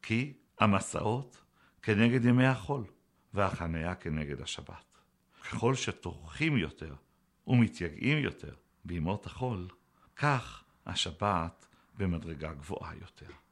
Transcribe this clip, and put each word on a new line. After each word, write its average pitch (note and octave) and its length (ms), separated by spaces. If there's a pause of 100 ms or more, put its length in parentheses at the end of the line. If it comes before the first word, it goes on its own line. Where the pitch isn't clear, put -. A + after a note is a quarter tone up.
כי B2+ 300 (260)
המסעות G#2 840 (380)
כנגד A#2 420
ימי B2 220
החול, B2+ 380 (500)
והחניה F2 600
כנגד D2+ 460
השבת. - 580 (440)
ככל A#2 320
שטורחים G2+ 840
יותר D#2 380 (520)
ומתייגעים A#2+ 720
יותר D#2+ 360 (300)
בימות F2 420
החול, F#2+ 420 (480)
כך C#3+ 480 (220)
השבת F2 800 (320)
במדרגה D#2+ 540
גבוהה D#2 480
יותר. - 300 (200)